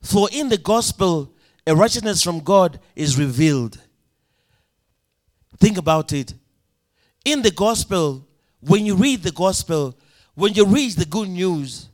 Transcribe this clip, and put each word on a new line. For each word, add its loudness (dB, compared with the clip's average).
"For 2
in -4
the 0
gospel, -2
a 2
righteousness 2
from -4
God 2
is -2
revealed." 0
Think 4
about -2
it. -6
In 0
the 4
gospel, -2
when 2
you 0
read 0
the -6
gospel, -4
when -2
you 4
read 2
the -4
good -6
news -6